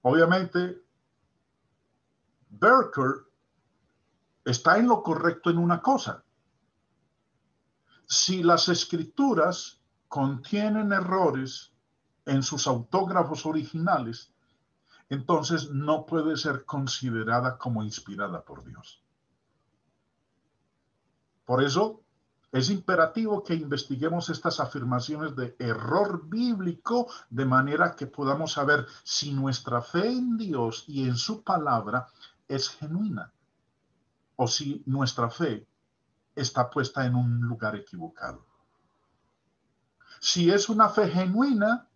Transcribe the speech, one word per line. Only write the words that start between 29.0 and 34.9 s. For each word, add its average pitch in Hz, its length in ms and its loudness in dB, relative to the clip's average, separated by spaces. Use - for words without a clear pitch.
si 143 300 -4
nuestra 127 480 -2
fe 190 280 -2
en 247 280 -2
Dios 135 500 -4
y 135 180 -2
en 123 120 0
su 214 260 -6
palabra 127 640 -2
es 135 220 -4
genuina 156 640 -6
o 120 100 0
si - 380 -4
nuestra 127 440 0